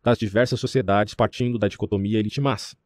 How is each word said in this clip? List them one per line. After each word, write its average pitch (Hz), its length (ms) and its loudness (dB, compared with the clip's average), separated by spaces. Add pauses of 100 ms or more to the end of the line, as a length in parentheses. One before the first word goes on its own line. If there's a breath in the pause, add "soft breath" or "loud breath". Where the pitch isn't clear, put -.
das 120 160 2
diversas 113 440 0
sociedades 104 540 0
partindo 120 440 0
da 104 80 2
dicotomia 101 540 -2
elite-massa. 123 640 -4